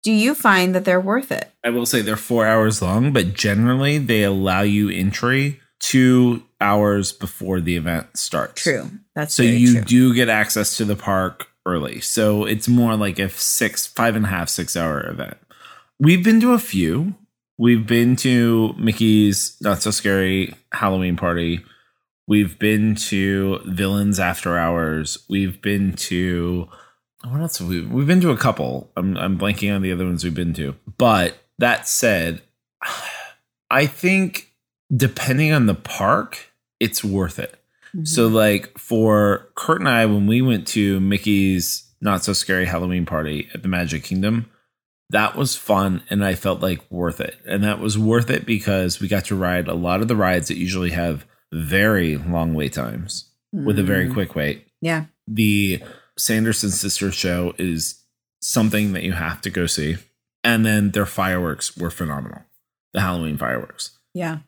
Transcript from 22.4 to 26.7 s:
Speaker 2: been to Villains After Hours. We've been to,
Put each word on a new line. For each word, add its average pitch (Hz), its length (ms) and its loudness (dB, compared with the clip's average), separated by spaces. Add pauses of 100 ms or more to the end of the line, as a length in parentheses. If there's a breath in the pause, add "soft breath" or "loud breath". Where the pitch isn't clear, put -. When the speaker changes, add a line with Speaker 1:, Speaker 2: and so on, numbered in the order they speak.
Speaker 2:
been 107 380 2
to 98 680 -2
Villains 98 520 0
After 90 400 -2
Hours. 82 600 -2 (120)
We've 95 320 -2
been 98 320 0
to, 90 720 -4 (600 soft breath)